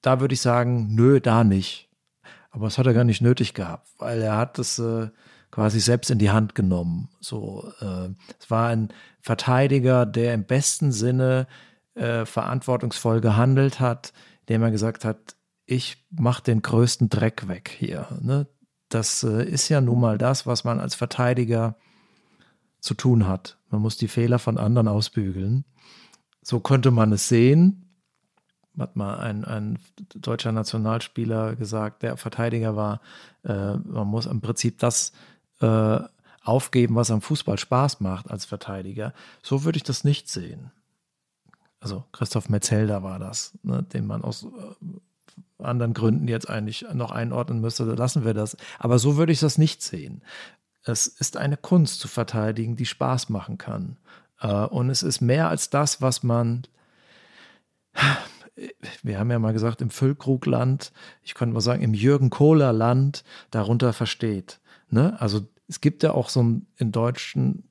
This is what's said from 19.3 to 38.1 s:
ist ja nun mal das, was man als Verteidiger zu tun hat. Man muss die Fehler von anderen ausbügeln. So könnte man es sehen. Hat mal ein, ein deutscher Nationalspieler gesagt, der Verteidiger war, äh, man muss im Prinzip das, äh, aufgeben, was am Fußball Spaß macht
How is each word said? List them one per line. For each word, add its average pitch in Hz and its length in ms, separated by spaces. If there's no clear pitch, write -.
ist - 240
ja 151 120
nun 120 200
mal 110 180
das, 127 300
was 120 160
man 117 160
als - 160
Verteidiger 120 800
zu - 140
tun 113 340
hat. - 280
Man 107 100
muss 107 160
die 110 120
Fehler 120 300
von 113 200
anderen 113 300
ausbügeln. 104 760
So 120 180
könnte 135 300
man 113 220
es 101 160
sehen. 151 580
Hat - 200
mal 101 240
ein, 107 240
ein 110 340
deutscher 113 360
Nationalspieler 113 1040
gesagt, 107 460
der 123 140
Verteidiger 113 600
war, 104 240
äh, 101 320
man - 320
muss 110 180
im 117 140
Prinzip 113 400
das, - 320
äh, 110 400
aufgeben, 120 520
was 117 160
am 107 120
Fußball 107 340
Spaß 131 440
macht 95 300